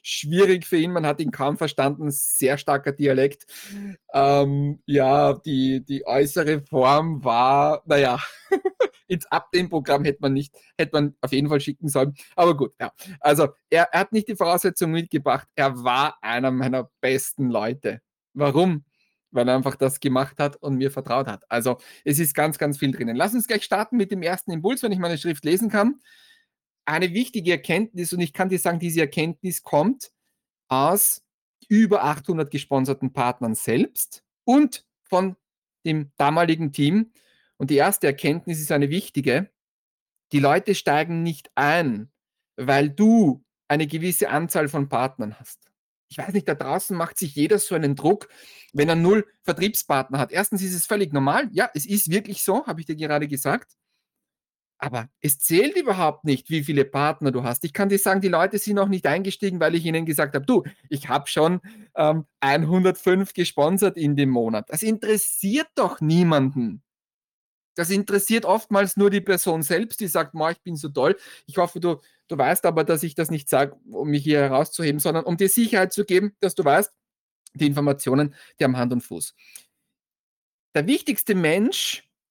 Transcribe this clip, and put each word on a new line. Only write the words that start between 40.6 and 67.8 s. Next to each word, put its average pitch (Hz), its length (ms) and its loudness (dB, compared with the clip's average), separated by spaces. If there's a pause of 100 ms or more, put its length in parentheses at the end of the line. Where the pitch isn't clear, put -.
steigen 160 480 0
nicht 165 340 -6
ein, 139 540 0 (460)
weil 139 340 2
du 202 540 4 (240)
eine 151 200 0
gewisse 165 420 -2
Anzahl 156 400 -2
von 139 180 -4
Partnern 120 500 -4
hast. - 320 -20 (400)
Ich - 80 -20
weiß 151 140 -8
nicht, 190 160 -2
da 156 80 0
draußen 165 400 -4
macht 170 220 -6
sich 151 180 -6
jeder 165 240 2
so - 160 -4
einen 143 220 0
Druck, 180 320 0 (420)
wenn 147 160 0
er 165 80 2
null 190 320 4 (160)
Vertriebspartner 151 760 -2
hat. 123 120 -2
Erstens 190 300 -2
ist 185 120 -6
es 170 120 -6
völlig 202 260 -2
normal. 147 400 0
Ja, 220 220 0
es 139 120 -6
ist 202 240 -2
wirklich 208 340 -4
so, 220 220 0
hab 165 140 -8
ich 160 60 -12
dir 156 100 -8
gerade 151 320 -2
gesagt. 147 460 -4 (1040)
Aber 120 320 -8 (100)
es 147 200 -2
zählt 196 360 2
überhaupt 185 480 0
nicht, 139 260 -2
wie 156 140 -2
viele 143 220 2
Partner 143 460 -2
du 120 120 -2
hast. 120 220 -4
Ich - 80 -8
kann 196 160 0
dir 196 100 2
sagen, 190 220 0
die 190 80 0
Leute 180 280 2
sind 202 200 -4
noch 196 100 2
nicht 185 180 -2
eingestiegen, 185 540 -2
weil 160 160 2
ich 165 80 -2
ihnen 165 220 -2
gesagt 151 280 -2
hab, 143 140 -4
„Du, 240 160 4 (240)
ich 143 220 -8
hab 139 180 -2
schon, 170 320 2 (360)
ähm, 156 300 2 (140)
einhundertfünf 180 920 2
gesponsert 180 640 0
in 147 180 0
dem 139 140 2
Monat.“ 113 400 -2
Das 156 140 -6
interessiert 214 920 -2
doch 220 240 0
niemanden. 143 840 2 (920)
Das 170 160 -4